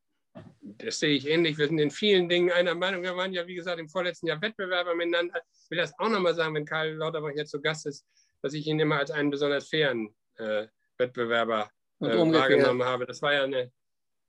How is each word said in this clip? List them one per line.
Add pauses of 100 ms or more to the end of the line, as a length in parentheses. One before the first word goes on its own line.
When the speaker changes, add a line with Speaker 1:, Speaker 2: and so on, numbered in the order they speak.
(640)
Speaker 1:
Das
sehe
ich
ähnlich.
Wir
sind
in
vielen
Dingen
einer
Meinung.
Wir
waren
ja,
wie
gesagt,
im
vorletzten
Jahr
Wettbewerber
miteinander. (220)
Ich
will
das
auch
nochmal
sagen,
wenn
Karl
Lauterbach
jetzt
zu
Gast
ist, (340)
dass
ich
ihn
immer
als
einen
besonders
fairen, (220)
äh, (300)
Wettbewerber, (300)
Speaker 2:
Und
Speaker 1:
äh,
Speaker 2:
umgekehrt.
Speaker 1:
wahrgenommen
habe.
Das
war
ja
eine (560)